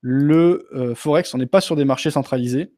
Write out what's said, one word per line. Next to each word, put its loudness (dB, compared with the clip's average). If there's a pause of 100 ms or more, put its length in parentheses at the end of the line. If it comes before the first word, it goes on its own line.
le, 2
euh, -4
Forex, -2
on -4
n'est -2
pas 4
sur -4
des 2
marchés 0
centralisés. -4